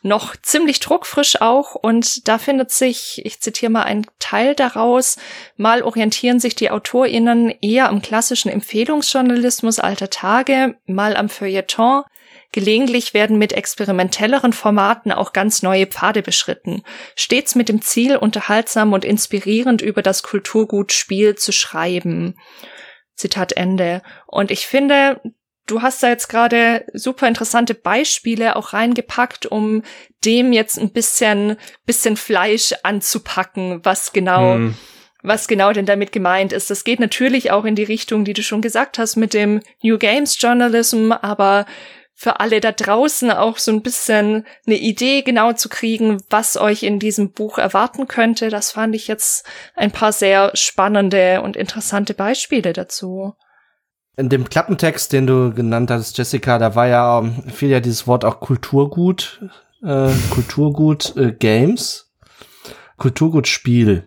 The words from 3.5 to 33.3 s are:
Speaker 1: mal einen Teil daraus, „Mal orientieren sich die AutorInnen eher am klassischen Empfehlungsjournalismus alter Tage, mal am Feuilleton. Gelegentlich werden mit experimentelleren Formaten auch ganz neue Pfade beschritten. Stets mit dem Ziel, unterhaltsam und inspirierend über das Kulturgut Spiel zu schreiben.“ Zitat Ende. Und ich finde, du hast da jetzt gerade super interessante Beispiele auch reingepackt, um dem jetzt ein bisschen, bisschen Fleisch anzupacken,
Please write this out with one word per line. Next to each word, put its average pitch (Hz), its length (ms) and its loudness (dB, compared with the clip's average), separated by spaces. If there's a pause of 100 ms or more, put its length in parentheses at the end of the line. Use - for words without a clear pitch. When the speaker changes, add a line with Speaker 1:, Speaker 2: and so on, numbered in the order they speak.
Speaker 1:
mal 226 140 2
einen 214 220 -4 (120)
Teil 254 380 0
daraus, 247 600 0 (400)
„Mal 226 260 2
orientieren 233 580 0
sich 233 160 -2
die - 160 0
AutorInnen 233 800 2 (120)
eher 233 260 2
am 202 140 -2
klassischen 220 480 -2
Empfehlungsjournalismus 247 1300 0
alter 196 320 -4
Tage, 262 640 0 (100)
mal 202 300 -2
am 208 120 -2
Feuilleton. 208 760 0 (500)
Gelegentlich 233 600 0
werden 214 220 4
mit 208 160 2
experimentelleren 208 1000 0
Formaten 208 580 0
auch - 220 -2
ganz 208 320 0
neue 190 220 2
Pfade 196 360 -2
beschritten. - 640 -4 (320)
Stets - 400 0
mit 240 120 2
dem 220 140 0
Ziel, 254 340 2
unterhaltsam 214 760 0
und 190 120 0
inspirierend 214 800 0
über 208 200 -2
das 190 200 0
Kulturgut 202 680 -2
Spiel 208 420 2
zu - 160 -6
schreiben.“ 170 880 -4 (800)
Zitat 185 380 -4
Ende. 180 480 -2 (260)
Und 202 240 -2
ich - 160 -6
finde, 277 520 2 (460)
du 226 160 -2
hast 254 220 0
da 240 40 4
jetzt 240 200 -2
gerade 233 640 2
super 254 340 -2
interessante 233 480 0
Beispiele 226 800 -2
auch - 180 -6
reingepackt, 240 720 -2
um 214 360 -2 (420)
dem 240 280 4
jetzt 220 260 0
ein 214 120 -2
bisschen, 214 680 0 (300)
bisschen 220 300 0
Fleisch 214 560 0 (120)
anzupacken, 185 1000 -4